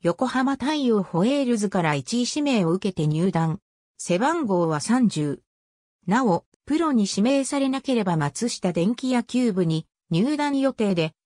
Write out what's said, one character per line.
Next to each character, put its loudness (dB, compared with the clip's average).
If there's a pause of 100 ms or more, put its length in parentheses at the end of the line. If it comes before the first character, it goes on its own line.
横 0
浜 0
大 -2
洋 2
ホ 0
エ 2
ー 0
ル 0
ズ -2
か 0
ら 2
一 -2
位 -4
指 -4
名 2
を 2
受 -2
け -14
て 0
入 0
団。 0 (380)
背 -2
番 0
号 2
は -2
三 2
十。 -4 (640)
な 2
お、 0 (200)
プ 0
ロ 0
に 2
指 -2
名 2
さ -4
れ 0
な -4
け -2
れ 0
ば 0
松 -2
下 -4
電 0
器 -4
野 0
球 0
部 0
に -2 (220)
入 0
団 0
予 2
定 0
で、 -2 (120)